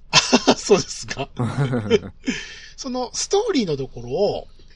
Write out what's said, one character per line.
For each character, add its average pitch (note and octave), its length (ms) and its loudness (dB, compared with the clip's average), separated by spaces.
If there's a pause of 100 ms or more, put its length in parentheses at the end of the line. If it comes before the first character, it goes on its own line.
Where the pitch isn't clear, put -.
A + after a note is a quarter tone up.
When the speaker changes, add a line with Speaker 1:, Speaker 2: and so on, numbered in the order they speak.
(140)
Speaker 1:
<laughs> - 420 4
そ - 200 4
う - 20 4
で - 100 0
す - 200 -12
か。 - 260 -6
Speaker 2:
<laughs> B2 1400 -2
Speaker 1:
そ C4 140 -10
の B3 220 -6
ス - 160 -6
ト G4+ 200 2
ー G4 40 0
リ C4+ 120 2
ー - 20 -2
の D3+ 100 -2
と C3 120 -6
こ A2+ 140 -12
ろ A#2+ 80 -10
を、 D3+ 380 0 (280)